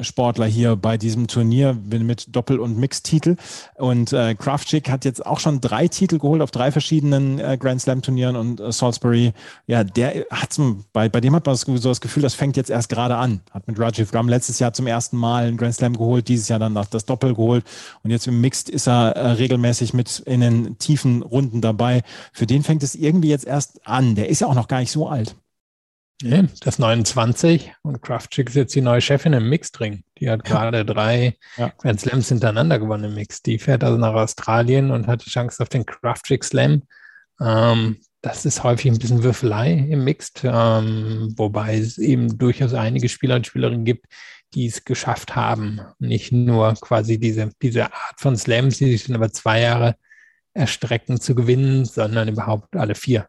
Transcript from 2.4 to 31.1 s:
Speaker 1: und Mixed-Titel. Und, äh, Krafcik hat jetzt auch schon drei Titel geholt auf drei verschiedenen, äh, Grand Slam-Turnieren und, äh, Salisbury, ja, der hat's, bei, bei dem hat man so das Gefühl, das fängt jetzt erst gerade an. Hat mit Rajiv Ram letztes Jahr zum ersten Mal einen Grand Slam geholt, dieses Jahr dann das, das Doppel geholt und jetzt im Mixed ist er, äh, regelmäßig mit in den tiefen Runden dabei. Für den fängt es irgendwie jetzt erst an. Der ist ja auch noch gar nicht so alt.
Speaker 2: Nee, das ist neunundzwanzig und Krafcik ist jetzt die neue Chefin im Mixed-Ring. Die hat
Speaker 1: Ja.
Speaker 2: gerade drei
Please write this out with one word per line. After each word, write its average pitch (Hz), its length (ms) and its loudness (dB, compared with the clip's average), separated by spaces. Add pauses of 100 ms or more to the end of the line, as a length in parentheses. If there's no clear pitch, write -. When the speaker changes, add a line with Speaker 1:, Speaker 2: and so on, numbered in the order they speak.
Speaker 1:
und 117 200 -2
Mixed-Titel. 156 580 0 (380)
Und, 123 380 0
äh, 117 220 2
Krafcik 147 540 -2
hat 131 160 -2
jetzt 131 200 -4
auch - 160 -4
schon 147 200 0
drei 123 280 0
Titel 170 300 0
geholt 151 240 2
auf 131 80 -2
drei 127 220 0
verschiedenen, 139 640 2
äh, 135 220 -4
Grand 127 220 -2
Slam-Turnieren 127 520 0
und, 117 260 -4
äh, 110 120 -6
Salisbury, 120 640 2 (320)
ja, 113 180 2
der 117 460 -2
hat's, - 300 -6 (320)
bei, 110 160 2
bei 120 120 2
dem 131 140 4
hat 170 120 2
man 135 80 2
so 127 220 -2
das 123 240 0
Gefühl, 143 220 -2
das 131 120 0
fängt 139 220 -2
jetzt 135 140 -2
erst 113 180 -2
gerade 120 280 -2
an. 113 240 -2 (120)
Hat - 160 -12
mit 107 100 -6
Rajiv 113 340 -2
Ram 117 160 0
letztes 120 300 0
Jahr 120 140 0
zum 131 140 -4
ersten 117 300 -4
Mal 120 300 0
einen 117 100 -2
Grand 120 180 -2
Slam 120 220 0
geholt, 117 320 0
dieses 117 200 0
Jahr 113 100 0
dann 110 160 0
das, 101 160 -4
das 110 140 -4
Doppel 131 300 0
geholt 117 300 2 (380)
und 107 80 -4
jetzt 117 160 -2
im 120 140 2
Mixed 131 280 0
ist - 200 -2
er, 123 80 4
äh, 120 360 2
regelmäßig 120 600 0
mit - 280 -2
in 127 200 0
den 117 380 2
tiefen 127 420 2
Runden 120 400 -2
dabei. 120 420 2 (300)
Für - 140 -2
den 135 160 2
fängt 156 200 0
es 139 120 -4
irgendwie 156 340 2
jetzt 147 160 0
erst - 420 -6
an. 123 280 2
Der 101 160 -2
ist 160 100 0
ja 214 60 0
auch - 80 2
noch 123 140 0
gar 127 120 -2
nicht 123 100 -4
so 156 160 -2
alt. 117 280 -4 (880)
Speaker 2:
Nee, 143 220 4 (160)
das - 160 -2
ist - 20 -8
neunundzwanzig 117 920 2 (100)
und 139 180 -8
Krafcik 120 480 -4
ist 113 60 -14
jetzt 139 200 0
die 139 60 2
neue 120 220 4
Chefin 143 320 2
im 113 160 2
Mixed-Ring. 107 520 -4 (160)
Die 131 120 -2
hat 110 180 -4
Speaker 1:
Ja. 110 60 0
Speaker 2:
gerade 110 320 0
drei 113 500 0 (220)